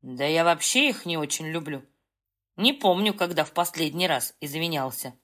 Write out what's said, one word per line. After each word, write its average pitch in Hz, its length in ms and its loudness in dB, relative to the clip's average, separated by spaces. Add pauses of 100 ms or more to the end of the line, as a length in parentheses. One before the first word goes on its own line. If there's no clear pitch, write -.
Да 131 240 -6
я 160 180 4
вообще 170 460 4
их - 160 -6
не 170 120 -4
очень 156 300 -4
люблю. 156 380 -6 (680)
Не 240 180 4
помню, 202 400 2
когда 175 300 0
в - 80 -4
последний 170 560 0
раз 135 340 0
извинялся. 143 720 -4 (100)